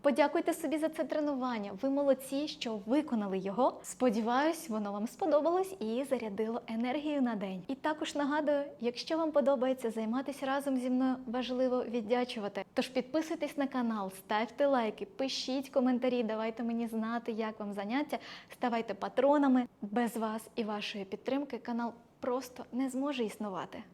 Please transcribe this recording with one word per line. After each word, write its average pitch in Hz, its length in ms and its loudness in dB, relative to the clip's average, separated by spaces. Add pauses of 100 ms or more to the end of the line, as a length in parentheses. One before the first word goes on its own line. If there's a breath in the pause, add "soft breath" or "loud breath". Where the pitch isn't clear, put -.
Подякуйте 302 480 4
собі 311 240 -2
за 311 120 0
це 311 140 -4
тренування. 254 680 -2 (100)
Ви 269 80 0
молодці, 277 580 2
що 220 380 -6
виконали 220 520 2
його. 196 460 0
Сподіваюсь, 247 840 2
воно 214 220 -2
вам 208 160 -2
сподобалось 339 720 2
і 226 300 0
зарядило 226 580 -2
енергію 269 540 0
на 240 140 2
день. 190 320 -4
І 269 80 -4
також 302 400 -2
нагадую, 285 480 2 (180)
якщо 240 360 -2
вам 320 140 2
подобається 262 600 2
займатися 247 540 -4
разом 269 320 0
зі 247 120 -2
мною, 254 260 2 (120)
важливо 247 560 0
віддячувати. 220 920 -2
Тож 254 140 0
підписуйтесь 302 680 -2
на 277 100 2
канал, 220 500 -2
ставте 240 500 0
лайки, 233 380 2
пишіть 269 640 -4
коментарі, 247 540 4
давайте 220 400 -2
мені 233 240 -2
знати, 226 440 -2
як 220 280 -4
вам 202 140 -6
заняття, 226 440 -2 (360 loud breath)
ставайте 226 400 0
патронами. 254 720 4 (140)
Без 226 360 0
вас 220 240 -2 (140)
і 233 80 -2
вашої 208 420 -4
підтримки 254 520 -4
канал 233 360 -4 (260)
просто 262 520 -4
не 262 180 0
зможе 262 340 -2
існувати. 196 600 -6 (100)